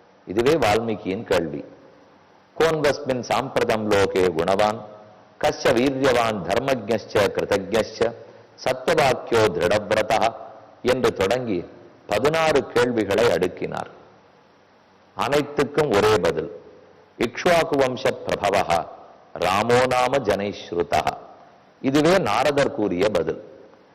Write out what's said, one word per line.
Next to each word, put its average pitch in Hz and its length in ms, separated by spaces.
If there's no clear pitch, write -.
இதுவே 117 260
வால்மீகியின் 110 720
கேள்வி. 82 420
"கோன்வஸ்மின் 143 680
சாம்பிரதம் 117 600
லோகே 98 320
குணவான், 98 460
கஸ்ய 151 340
வீரியவான் 123 680
தர்மஜ்ஞஸ்ச 113 680
கிருதஜ்ஞஸ்ச, 101 840
சத்வவாக்கியோ 131 800
திருடவ்ரதா" 107 800
என்று 120 320
தொடங்கி 98 520
பதினாறு 147 600
கேள்விகளை 110 580
அடுக்கினார். 85 640
அனைத்துக்கும் 143 760
ஒரே 101 260
பதில், 85 340
"இக்ஷ்வாகு 156 640
வம்ச 127 200
பிரபவஹ 87 640
ராமோ 101 520
நாம 127 320
ஜனைஸ்ருதஹ." 98 880
இதுவே 151 360
நாரதர் 131 580
கூறிய 95 340
பதில். 82 320